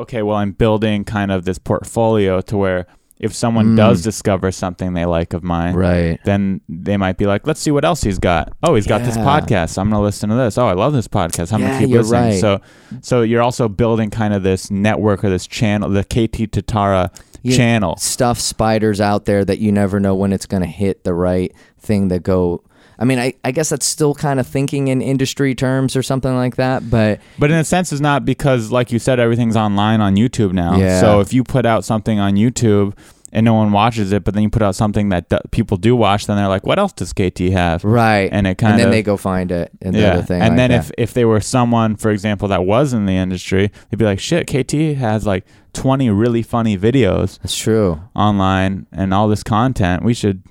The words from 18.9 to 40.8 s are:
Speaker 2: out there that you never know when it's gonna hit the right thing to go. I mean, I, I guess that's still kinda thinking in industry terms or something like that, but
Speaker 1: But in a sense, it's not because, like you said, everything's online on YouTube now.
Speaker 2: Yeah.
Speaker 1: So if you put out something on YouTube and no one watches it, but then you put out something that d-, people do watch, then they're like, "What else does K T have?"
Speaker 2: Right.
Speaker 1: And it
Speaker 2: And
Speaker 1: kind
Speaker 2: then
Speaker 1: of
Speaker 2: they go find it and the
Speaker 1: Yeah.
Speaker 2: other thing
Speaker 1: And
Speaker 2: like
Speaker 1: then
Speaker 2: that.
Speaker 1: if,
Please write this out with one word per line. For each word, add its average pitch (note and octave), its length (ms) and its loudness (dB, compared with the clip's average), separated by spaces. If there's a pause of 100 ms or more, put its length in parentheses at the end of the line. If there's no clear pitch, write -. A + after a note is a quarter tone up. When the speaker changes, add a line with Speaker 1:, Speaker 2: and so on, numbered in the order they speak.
Speaker 2:
out G#2 240 0
there G2+ 200 2
that F#2+ 140 0
you G#2 120 0
never G2+ 280 2
know G2 140 2
when G2 180 0
it's F#2+ 140 -4
gonna F#2 220 -2
hit F#2 360 -4
the F#2 120 -2
right F2+ 360 0 (280)
thing G2 300 0
to F2+ 100 0
go. F2+ 420 0 (380)
I A#2 60 -2
mean, C3 140 0
I, B2+ 240 -4
I B2+ 80 -2
guess D3+ 180 -4
that's C#3+ 160 -4
still D3 300 0
kinda C#3 280 -2
thinking C#3 440 -4
in C3 160 0
industry C3+ 500 -2
terms C3 420 -2
or C3 60 0
something C3 340 -2
like B2 200 -2
that, B2+ 340 -2
but G#2+ 300 0 (180)
Speaker 1:
But D3 140 2
in E3 60 2
a D#3+ 60 2
sense, F3+ 280 0
it's C#3+ 100 -4
not C#3+ 240 0
because, B2+ 460 0
like B2 200 0
you A#2 60 0
said, B2+ 220 0
everything's A#2 360 2
online G#2+ 460 2
on G2 140 2
YouTube G#2+ 360 2
now. F2 260 0
Speaker 2:
Yeah. F#2 220 4
Speaker 1:
So G#2 200 6
if G2 120 0
you B2+ 120 2
put B2 200 0
out A2+ 220 0
something A2 340 0
on G2 180 2
YouTube G#2 560 2 (380)
and A2+ 140 0
no A2+ 80 4
one A2 180 4
watches G#2 420 2
it, G2+ 100 0
but G2 100 -2
then G#2 80 0
you G#2+ 80 2
put G#2+ 140 0
out F#2+ 100 2
something G#2 360 0
that F2 200 -2
d-, - 80 2 (140)
people G#2+ 260 0
do A2+ 180 2
watch, G#2 300 2
then G#2 120 -2
they're G2+ 100 0
like, F#2+ 180 -2
"What D3 140 0
else G3 120 -2
does - 220 -10
K F#2 160 -2
T F2+ 220 -2
have?" F2 320 0
Speaker 2:
Right. G#2+ 480 2
Speaker 1:
And G2 160 0
it - 40 0
Speaker 2:
And F#2 60 -4
Speaker 1:
kind A2 220 4
Speaker 2:
then A#2 80 4
Speaker 1:
of A#2 60 4
Speaker 2:
they A2 100 2
go G2+ 120 0
find F#2 360 -4
it E2+ 180 -4 (100)
and F#2 140 -4
the F2 60 2
Speaker 1:
Yeah. G2+ 140 4
Speaker 2:
other F2 100 0
thing F2+ 180 -2
Speaker 1:
And A2+ 120 4
Speaker 2:
like B2 40 4
Speaker 1:
then B2+ 140 4
Speaker 2:
that. A#2+ 80 4
Speaker 1:
if, D2+ 180 -6